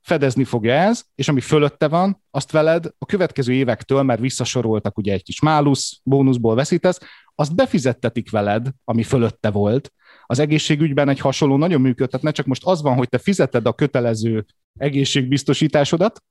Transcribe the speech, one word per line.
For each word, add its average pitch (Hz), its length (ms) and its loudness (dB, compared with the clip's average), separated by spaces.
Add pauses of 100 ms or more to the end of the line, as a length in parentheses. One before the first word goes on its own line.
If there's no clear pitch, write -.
fedezni 139 420 0
fogja 117 300 0
ez, 196 300 2 (120)
és 135 120 -4
ami 143 120 0
fölötte 147 480 0
van, 185 440 -2
azt - 200 -6
veled 160 340 2 (120)
a - 80 -12
következő 143 480 -2
évektől, 135 500 0
mert 120 160 0
visszasoroltak 117 800 -2
ugye 101 160 -2
egy 92 100 -4
kis - 180 -8
málusz, 147 640 0
bónuszból 131 520 2
veszítesz, 175 440 0 (360)
azt 151 200 -2
befizettetik 131 760 -2
veled, 107 380 -2 (140)
ami 113 200 -2
fölötte 113 460 0
volt. 104 420 -2 (340)
Az 123 140 -2
egészségügyben 147 680 2
egy 139 100 0
hasonló 139 380 2
nagyon 156 240 2
működhetne, 131 500 0
csak 147 140 -6
most 131 200 -4
az 175 160 0
van, 135 140 0
hogy 123 140 0
te 127 80 -2
fizeted 135 480 0
a 117 80 0
kötelező 113 720 -2 (340)
egészségbiztosításodat 143 1500 0